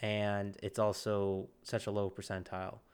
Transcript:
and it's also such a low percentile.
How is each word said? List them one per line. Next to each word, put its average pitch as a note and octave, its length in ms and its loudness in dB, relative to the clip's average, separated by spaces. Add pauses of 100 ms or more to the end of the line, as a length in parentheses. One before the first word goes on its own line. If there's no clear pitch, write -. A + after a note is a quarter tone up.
and G#2 600 2
it's - 180 -4
also G2+ 680 2 (160)
such - 240 -2
a G2+ 40 0
low G2+ 180 2
percentile. F#2 680 -6 (140)